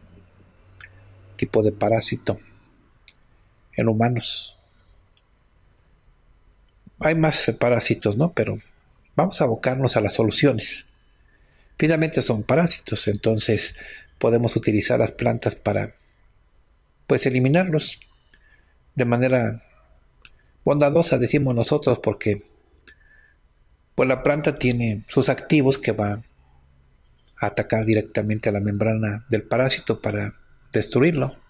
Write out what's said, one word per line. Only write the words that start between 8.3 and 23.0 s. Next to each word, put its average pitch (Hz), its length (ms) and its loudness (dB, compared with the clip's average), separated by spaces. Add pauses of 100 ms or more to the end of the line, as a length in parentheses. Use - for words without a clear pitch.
Pero 107 260 -2 (560)
vamos 180 260 0
a 156 40 2
abocarnos 131 520 0
a 113 40 2
las 104 120 0
soluciones. 117 760 0 (920)
Finalmente 156 420 0
son 110 220 -2
parásitos, - 640 0
entonces 107 680 0 (440)
podemos 117 360 2
utilizar 117 440 2
las 113 120 0
plantas 117 440 -2
para, 104 400 -4 (1120)
pues, 131 180 2
eliminarlos 143 720 0 (960)
de 127 120 0
manera 120 580 0 (1000)
bondadosa, 147 540 2
decimos 127 380 0
nosotros, 120 420 0
porque, - 460 -2 (1500)